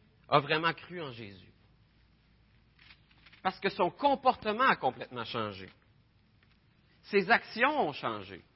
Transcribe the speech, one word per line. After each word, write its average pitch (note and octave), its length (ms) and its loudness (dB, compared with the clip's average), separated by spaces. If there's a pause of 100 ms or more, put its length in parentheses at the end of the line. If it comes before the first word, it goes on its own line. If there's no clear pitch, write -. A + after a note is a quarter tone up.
(280)
a D3 120 6
vraiment D#3 320 0
cru F3 300 -14
en C#3 100 -10
Jésus ? G#2+ 400 -16 (1900)
Parce F#3 180 -4
que G3 80 -2
son F#3 220 0
comportement B3+ 720 2
a B3 120 4
complètement B2+ 480 -4
changé. G#2 440 -6 (1400)
Ses G3+ 260 2
actions A#3 580 2
ont C#3+ 40 -4
changé. G2+ 500 -8 (140)